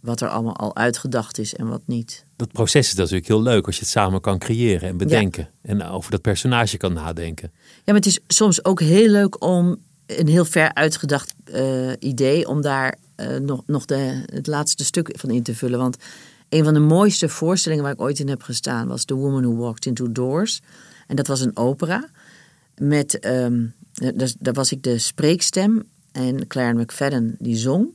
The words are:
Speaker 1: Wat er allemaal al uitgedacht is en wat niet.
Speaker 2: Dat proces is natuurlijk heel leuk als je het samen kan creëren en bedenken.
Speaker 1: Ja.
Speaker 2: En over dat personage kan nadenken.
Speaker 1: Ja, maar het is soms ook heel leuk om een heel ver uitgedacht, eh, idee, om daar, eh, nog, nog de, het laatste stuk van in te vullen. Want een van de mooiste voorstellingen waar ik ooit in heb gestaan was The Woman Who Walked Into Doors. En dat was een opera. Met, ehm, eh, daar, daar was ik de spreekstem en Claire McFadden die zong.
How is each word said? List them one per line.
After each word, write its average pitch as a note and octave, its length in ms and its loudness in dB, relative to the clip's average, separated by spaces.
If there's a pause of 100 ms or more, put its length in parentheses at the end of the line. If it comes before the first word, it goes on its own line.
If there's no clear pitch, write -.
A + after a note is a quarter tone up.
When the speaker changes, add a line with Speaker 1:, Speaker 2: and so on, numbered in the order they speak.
Speaker 1:
Wat A#2 200 -6
er A#2+ 80 -2
allemaal A2+ 280 -4
al G#2+ 200 -6
uitgedacht A#2+ 600 -2
is G#2+ 160 -6
en A2+ 140 -6
wat - 160 -6
niet. A#2 400 -8 (120)
Speaker 2:
Dat A#2 160 -6
proces - 360 4
is - 60 -2
natuurlijk F#2 340 0
heel A2 140 4
leuk A2+ 240 4
als F#2+ 80 -4
je - 60 -6
het - 100 -6
samen F#2+ 300 2
kan F#2+ 180 0
creëren A2 500 0
en F2+ 80 -4
bedenken. G2 520 0 (140)
Speaker 1:
Ja. - 80 -18
Speaker 2:
En G2+ 140 -2
over F2+ 260 -8
dat G2+ 100 -2
personage A#2 560 0
kan F#2 160 -2
nadenken. E2 640 -8
Speaker 1:
Ja, - 300 -20
maar G#3 100 2
het G#3 120 6
is F#3 200 2
soms - 380 2
ook F#3 160 2
heel F3+ 280 6
leuk G3+ 340 4
om F3 340 2 (300)
een - 220 0
heel E3 160 6
ver D#3+ 300 2
uitgedacht, C#3+ 600 -2 (100)
eh, C3 540 -2
idee, C3+ 500 0
om D3 140 0
daar, C3+ 340 0 (180)
eh, C3 220 -8
nog, C3+ 300 -4
nog C#3+ 180 -2
de, C3+ 380 -2 (100)
het C#3 140 -8
laatste D3 380 -4
stuk - 340 -4
van C3+ 120 -6
in A#2+ 120 0
te A#2 120 -4
vullen. B2 240 -2
Want B2+ 180 -2 (520)
een D#3 160 4
van D3+ 100 4
de D3+ 60 6
mooiste E3 480 4
voorstellingen D#3+ 560 -2
waar C#3 80 -4
ik - 80 -10
ooit C#3 180 -2
in C#3 100 -4
heb C#3 140 -4
gestaan A#2+ 460 -6
was B2 160 -6
The C#3 100 -4
Woman C3+ 280 0
Who A#2+ 140 0
Walked A#2 300 -6
Into B2 260 -4
Doors. C3 480 -2 (460)
En C#3 100 -4
dat C#3 100 0
was C3+ 140 0
een B2 160 -2
opera. D#3 520 0 (680)
Met, D3 420 0
ehm, B2 460 0 (300)
eh, B2+ 200 -4
daar, B2+ 240 -2
daar B2+ 140 -2
was C3+ 200 0
ik C3+ 100 -8
de A#2+ 160 0
spreekstem F#3 840 2 (300)
en C3+ 340 -4
Claire A#2+ 360 0
McFadden A#2+ 560 -2
die A#2 180 -2
zong. C3+ 380 0